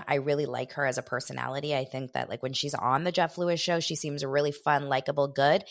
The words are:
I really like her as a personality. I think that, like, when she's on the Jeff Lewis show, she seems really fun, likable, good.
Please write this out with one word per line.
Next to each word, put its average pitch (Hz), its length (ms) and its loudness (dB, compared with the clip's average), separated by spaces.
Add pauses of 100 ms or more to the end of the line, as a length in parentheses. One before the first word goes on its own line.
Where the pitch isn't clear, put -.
I 147 80 2
really 143 300 2
like 123 280 -6
her 143 120 -2
as 127 120 0
a 127 40 -2
personality. 131 720 -4
I 131 120 0
think 131 280 -8
that, - 160 -4
like, 117 140 -8
when 131 100 -4
she's 139 220 -2
on 131 300 2
the 180 80 0
Jeff 170 240 0
Lewis 175 240 0
show, 170 180 0
she 160 160 -2
seems 143 300 -4
really 143 260 2
fun, 143 380 0
likable, 139 400 0
good. 143 420 4